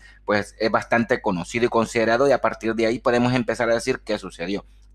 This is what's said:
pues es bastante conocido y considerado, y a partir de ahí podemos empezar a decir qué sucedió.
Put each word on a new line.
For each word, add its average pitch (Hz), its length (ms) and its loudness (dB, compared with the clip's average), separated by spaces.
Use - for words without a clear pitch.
pues 104 320 -2
es 110 120 0
bastante 117 520 0
conocido 107 420 -2
y 120 60 4
considerado, 117 580 2
y 135 40 6
a 120 100 0
partir 110 320 -2
de 113 120 0
ahí 113 120 0
podemos 120 340 2
empezar 117 380 0
a 117 40 2
decir 123 300 -2
qué 107 140 -4
sucedió. 92 480 -8